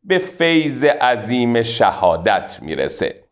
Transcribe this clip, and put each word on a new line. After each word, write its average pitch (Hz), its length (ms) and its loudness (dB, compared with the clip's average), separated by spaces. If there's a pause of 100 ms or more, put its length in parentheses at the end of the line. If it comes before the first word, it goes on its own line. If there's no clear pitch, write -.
به 185 140 0
فیض 160 640 0
عظیم 120 760 2
شهادت 95 1000 0
می‌رسه. 73 540 -4 (160)